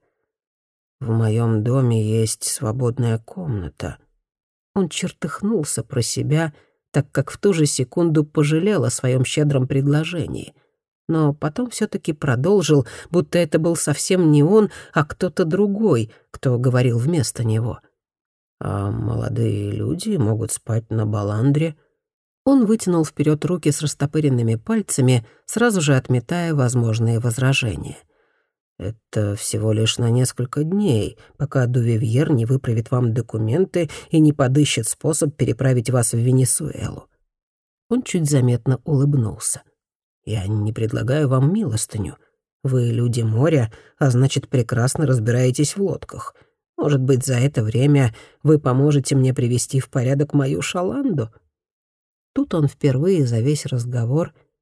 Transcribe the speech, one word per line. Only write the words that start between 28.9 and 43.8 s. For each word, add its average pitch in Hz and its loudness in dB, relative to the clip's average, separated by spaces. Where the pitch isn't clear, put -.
всего 107 -2
лишь 110 0
на 117 0
несколько 127 -2
дней, 160 0
пока 139 -2
Дувивьер 120 0
не 117 2
выправит 117 -2
вам 123 0
документы 120 -2
и 165 4
не 151 6
подыщет 135 2
способ - -2
переправить 123 0
вас 120 0
в 117 0
Венесуэлу». - 0
Он 247 0
чуть 160 -2
заметно 123 2
улыбнулся. 139 0
«Я 101 -4
не 107 -2
предлагаю 120 0
вам 135 2
милостыню. 113 -4
Вы 127 0
люди 120 0
моря, 117 2